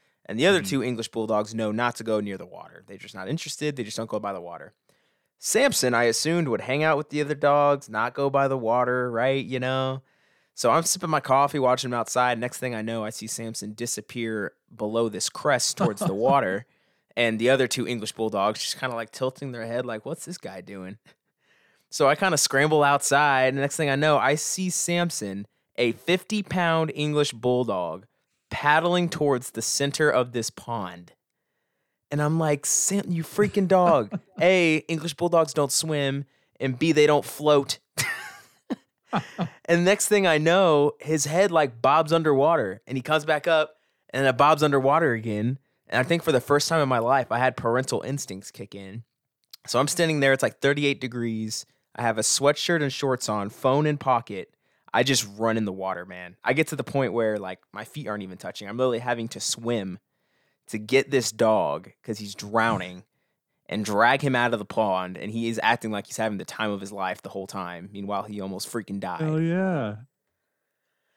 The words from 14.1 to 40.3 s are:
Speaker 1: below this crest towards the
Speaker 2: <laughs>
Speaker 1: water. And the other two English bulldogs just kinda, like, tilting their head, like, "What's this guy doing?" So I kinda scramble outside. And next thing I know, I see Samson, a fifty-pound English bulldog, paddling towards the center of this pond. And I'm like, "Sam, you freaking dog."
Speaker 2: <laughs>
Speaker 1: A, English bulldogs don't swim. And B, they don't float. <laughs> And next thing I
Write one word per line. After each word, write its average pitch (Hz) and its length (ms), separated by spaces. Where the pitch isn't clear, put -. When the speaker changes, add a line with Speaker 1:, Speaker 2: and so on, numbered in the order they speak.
Speaker 1:
below 113 340
this 104 200
crest - 480
towards 113 240
the 101 120
Speaker 2:
<laughs> 107 160
Speaker 1:
water. 113 360
And 113 240
the 120 100
other 131 180
two 120 200
English 110 240
bulldogs 104 500
just - 160
kinda, 127 180
like, 117 160
tilting 131 420
their 117 120
head, 120 200
like, 110 200
"What's 156 200
this 170 120
guy 95 240
doing?" 95 360
So - 180
I 147 80
kinda 180 220
scramble 147 460
outside. 143 680
And 139 40
next 139 200
thing 151 120
I 139 60
know, 147 240
I 131 160
see 185 340
Samson, 160 800
a 117 160
fifty-pound 175 1000
English 147 380
bulldog, 110 760
paddling 170 600
towards 139 420
the 113 100
center 143 480
of 123 240
this 117 160
pond. 90 640
And 147 100
I'm 151 160
like, 151 280
"Sam, - 420
you 165 160
freaking 196 460
dog." 170 420
Speaker 2:
<laughs> - 120
Speaker 1:
A, 170 360
English 160 260
bulldogs 165 380
don't 143 180
swim. 143 540
And 131 180
B, 160 140
they 151 160
don't 147 180
float. 147 540
<laughs> - 120
And 170 180
next 196 240
thing 202 180
I 160 120